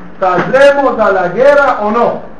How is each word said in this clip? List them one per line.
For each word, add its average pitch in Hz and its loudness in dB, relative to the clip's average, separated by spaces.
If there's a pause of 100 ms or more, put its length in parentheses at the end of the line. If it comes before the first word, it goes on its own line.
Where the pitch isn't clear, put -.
(200)
¿saldremos 254 2
a 202 0
la 185 -2
guerra 269 2
o 208 -4
no? 233 -2 (180)